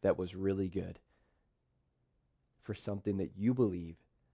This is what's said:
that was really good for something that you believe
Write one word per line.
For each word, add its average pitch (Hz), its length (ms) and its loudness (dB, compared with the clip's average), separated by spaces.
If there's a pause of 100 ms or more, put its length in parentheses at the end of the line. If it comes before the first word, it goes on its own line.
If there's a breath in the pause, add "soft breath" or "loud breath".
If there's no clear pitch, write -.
that 98 160 4
was 92 180 -4
really 95 340 0
good 90 300 -4 (1600)
for 110 120 -6
something 101 440 -2
that 92 180 -2
you 107 160 2
believe 90 440 0 (380)